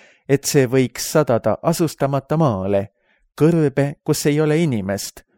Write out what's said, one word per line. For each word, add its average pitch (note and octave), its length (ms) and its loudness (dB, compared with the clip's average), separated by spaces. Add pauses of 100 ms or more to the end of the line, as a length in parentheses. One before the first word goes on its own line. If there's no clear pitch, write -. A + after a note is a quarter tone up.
(280)
et - 160 2
see C3+ 260 2
võiks B2+ 420 -2
sadada A#2 500 0
asustamata D3+ 720 -2
maale, G2 560 0 (440)
kõrbe, D3 680 2
kus - 220 -2
ei D3 140 0
ole D3+ 220 0
inimest, G2+ 600 -4 (160)